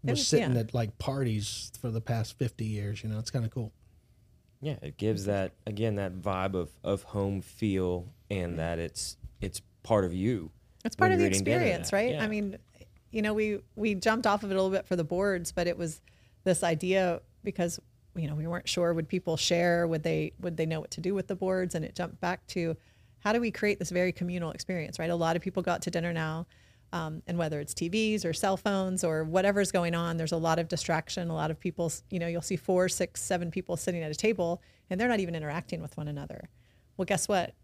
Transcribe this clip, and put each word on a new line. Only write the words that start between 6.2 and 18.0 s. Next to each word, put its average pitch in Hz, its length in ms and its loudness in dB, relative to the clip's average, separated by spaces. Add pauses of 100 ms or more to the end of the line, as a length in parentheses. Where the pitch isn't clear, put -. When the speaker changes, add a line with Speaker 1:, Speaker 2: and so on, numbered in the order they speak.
Speaker 3:
vibe 95 320 0
of, 87 160 -2 (140)
of 98 200 0
home 98 380 -2
feel 92 680 0 (220)
and 87 300 -2
that 82 180 -2
it's, - 400 -6 (240)
it's 98 200 -6 (220)
part 104 220 4
of 87 80 -2
you 92 380 -2 (340)
Speaker 1:
It's 226 100 -4
part 370 140 6
Speaker 3:
when 370 40 6
Speaker 1:
of 370 60 4
the - 60 6
Speaker 3:
you're - 60 4
eating 95 120 4
dinner - 140 4
Speaker 1:
experience, - 320 2
Speaker 3:
there. 196 100 2
Speaker 1:
right? 240 120 2
Speaker 3:
Yeah. 226 120 -2
Speaker 1:
I 220 40 0
mean, 208 300 -2 (520)
you 220 140 -2
know, 214 100 2
we, 214 260 2 (160)
we 208 200 2
jumped 220 320 2
off 202 160 4
of 196 80 -2
it - 20 2
a 190 80 4
little 190 140 4
bit 185 100 0
for 180 100 0
the 170 80 2
boards, 180 480 0
but 175 160 0
it - 100 -2
was 165 220 -4 (440)
this 185 200 4
idea 180 580 2 (220)
because, 175 360 -2 (360)